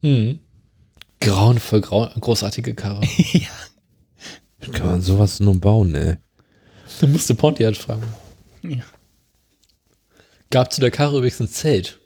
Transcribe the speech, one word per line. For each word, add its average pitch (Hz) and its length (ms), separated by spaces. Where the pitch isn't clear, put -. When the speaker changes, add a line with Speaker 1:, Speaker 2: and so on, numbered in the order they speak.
Speaker 1:
Hm. 135 360
Grauenvoll, 107 600
grau-, 107 300
großartige 113 540
Karre. 101 320
Speaker 2:
<laughs> - 260
Ja. - 160
Speaker 3:
Wie - 100
kann - 160
man 87 140
sowas 95 400
nur 98 180
bauen, 98 380
ey? 78 220
Speaker 1:
Da 165 80
musst 151 200
du 120 60
Pontiac 117 420
fragen. 113 280
Speaker 2:
Ja. 139 220
Speaker 1:
Gab 127 220
zu - 80
der 123 120
Karre 143 260
übrigens 127 220
ein 113 80
Zelt. 113 580